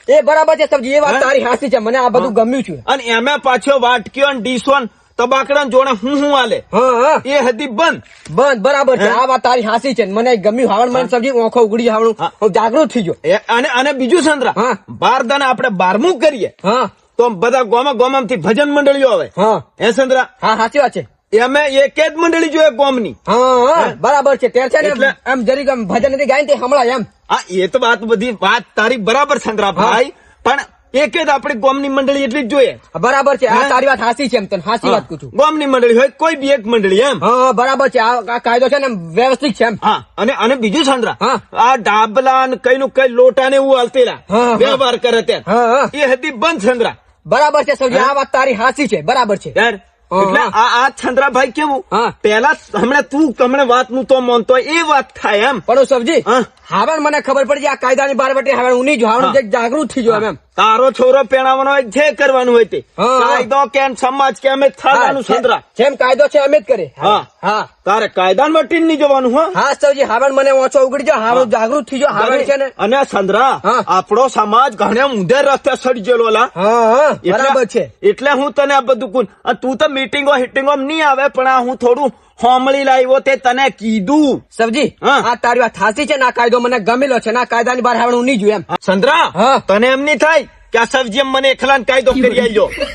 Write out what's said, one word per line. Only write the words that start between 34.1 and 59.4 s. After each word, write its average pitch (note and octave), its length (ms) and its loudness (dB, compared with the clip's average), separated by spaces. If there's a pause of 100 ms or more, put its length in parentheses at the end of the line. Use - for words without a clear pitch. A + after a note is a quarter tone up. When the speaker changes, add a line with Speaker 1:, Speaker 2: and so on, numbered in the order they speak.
Speaker 1:
છે A#3+ 80 0
એમ G#3 100 -4
તને, F#3 200 -6
હાચી A3 220 -4
Speaker 2:
હા. G3 40 2
Speaker 1:
વાત G#3+ 160 -2
કહું D#3 100 -12
છું. C3+ 120 -18
Speaker 2:
ગોમની D4 360 0
મંડળી A#3+ 280 2
હોય, B3+ 140 4
કોઈ D#4+ 280 -2
બી C#4 140 -4
એક B3+ 160 -2
મંડળી G3+ 340 0
એમ. C4 200 0
Speaker 1:
હા, F3+ 80 0
હા, B3+ 240 2
બરાબર C4 360 0
છે, B3 100 -2
આ, A3+ 160 0 (200)
આ A#3+ 40 -4
કાયદો B3 300 0
છે C#4+ 100 0
ને C#4 80 -2
એમ E3+ 280 -8
વ્યવસ્થિત B3+ 440 0
છે - 60 0
એમ. A3+ 180 -2
Speaker 2:
હા, A3 220 0 (140)
અને, G#3+ 140 -2
અને A3+ 240 0
બીજું A3+ 280 -2
સંતરા, B3 360 -2
Speaker 1:
હા. A3 200 -2 (120)
Speaker 2:
આ B3+ 240 2
ડાબલા A#3 720 0
ને C4 100 -6
કઈ B3+ 220 -2
નું C4+ 120 -4
કઈ C4 180 2
લોટા B3+ 400 2
ને C4+ 80 0
એવું C4+ 200 2
હાલતેલા A#3+ 420 0 (120)
Speaker 1:
હા, A3 140 2
હા. A#3+ 120 0
Speaker 2:
વ્યવહાર C4 400 0
કરે A3+ 260 -2
ત્યાં. F#3+ 240 -2
Speaker 1:
હા, A#3 200 0
હા. A#3 260 2
Speaker 2:
એ C#4+ 140 -2
હતી C4 240 -2
બંધ C#4+ 300 -2
સંતરા. A3+ 360 -2 (300)
Speaker 1:
બરાબર D4 380 2
છે, C#4+ 100 0
સૌજી, B3+ 200 -2
Speaker 2:
હે? C4+ 60 2
Speaker 1:
આ C#4 140 2
વાત - 180 -2
તારી C4+ 220 0
હાચી A#3+ 340 -2
છે, E3+ 140 -2
બરાબર A3 340 0
છે. D#3 200 -14
Speaker 2:
યાર, A3+ 180 0 (360)
Speaker 1:
હા, F#3 120 0
Speaker 2:
એટલે G3 160 0
Speaker 1:
હા. C#4+ 160 0
Speaker 2:
આ, A#3 320 2
આ C4 40 -2
છંદ્રાભાઈ B3+ 600 -2
કેવું? D4+ 420 -4
Speaker 1:
હા. G#3 200 0 (100)
Speaker 2:
પહેલા A3 320 2 (200)
હમણાં B3+ 300 0
તું C#4+ 360 -2
હમણાં C4 280 2
વાત B3 220 2
નું B3+ 160 -4
તો C4 140 2
માનતો A#3+ 340 0
હોય, C4 100 2
એ D#4+ 180 -2
વાત D4+ 400 -2
થાય G#3 260 0
એમ. C4 120 -2
Speaker 1:
પણ A#3 160 -2
હું C4 100 4
સૌજી, B3+ 400 0
Speaker 2:
હા. A#3 180 2 (260)
Speaker 1:
હાવણ C4 300 0
મને D4 200 -2
ખબર C4+ 240 0
પડી C#4+ 160 -2
છે, C#4 60 -4
આ D4 80 -2
કાયદાની C4+ 400 -2
બહાર C4 200 0
વટે C4+ 180 -2
હાવણ B3 200 0
હું B3 120 0
નહીં C#4 160 0
જોઉં, A3 100 0
હાવણ A#3+ 140 2
Speaker 2:
હા. B3+ 80 0
Speaker 1:
જે C4+ 100 2